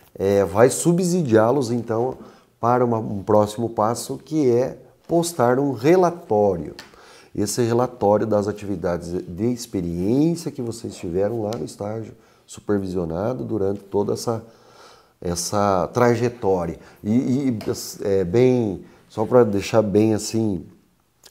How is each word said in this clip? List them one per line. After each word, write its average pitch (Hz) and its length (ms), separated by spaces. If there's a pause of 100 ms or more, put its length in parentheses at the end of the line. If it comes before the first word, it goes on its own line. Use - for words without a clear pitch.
(140)
é, 98 300
vai 95 240
subsidiá-los, 160 1000
então, 117 460 (440)
para 123 240
uma, 117 140
um 110 240
próximo 104 480
passo, 117 480
que 151 320
é 123 280 (300)
postar 139 500
um 139 140
relatório. 117 1000 (600)
Esse 104 280
relatório 113 640
das 104 200
atividades 90 640
de 90 400
experiência 120 1000
que - 100
vocês 113 340
tiveram 101 480
lá 104 160
no - 60
estágio, 107 480 (340)
supervisionado 95 960
durante 101 380
toda 101 320
essa, 113 320 (720)
essa 90 760
trajetória. 110 840 (240)
E, 131 460
e, 117 100 (440)
é, 98 200
bem, 117 640 (240)
só 107 160
pra 120 200
deixar 104 360
bem 107 320
assim, 104 540 (640)